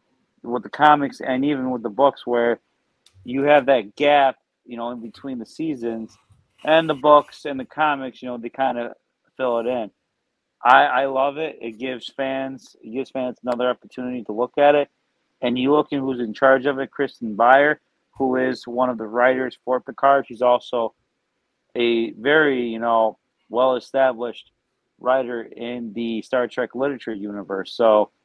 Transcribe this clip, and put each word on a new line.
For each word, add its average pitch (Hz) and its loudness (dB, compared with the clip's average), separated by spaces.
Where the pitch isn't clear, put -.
with 120 -4
the 104 -14
comics 147 2
and 131 -2
even 139 -2
with 120 -6
the 120 -4
books 131 0
where 120 0
you 131 -6
have 147 4
that 117 0
gap, 143 2
you 120 -14
know, 117 -8
in 120 -12
between 123 -12
the 113 -10
seasons 117 -8
and 160 2
the 156 -2
books 147 2
and 139 -6
the 127 -10
comics, 139 -4
you 127 -12
know, 123 -8
they 117 -12
kinda 120 -4
fill 123 0
it 113 -4
in. 120 -4
I, 131 8
I 135 0
love 135 -2
it. 156 -8
It 110 -10
gives 127 -8
fans, 135 -8
it 113 -18
gives 127 -6
fans 127 -6
another 123 -2
opportunity 123 -8
to - -10
look 120 -4
at 147 6
it. 143 0
And 123 -2
you 127 0
look 151 2
at 143 -2
who's 131 -4
in 110 -6
charge 131 4
of 139 -2
it, 135 -8
Kristen 117 -6
Beyer, 135 4
who 131 -2
is 127 -2
one 123 -2
of 120 -6
the 113 -8
writers 127 0
for 127 -2
Picard. 139 2
She's 117 -10
also 123 0
a 117 0
very, 131 2
you 113 -8
know, 113 0
well-established 123 -2
writer 123 -2
in 117 -12
the 113 -6
Star 123 -2
Trek 117 -6
literature 127 -6
universe. 98 -8
So 107 4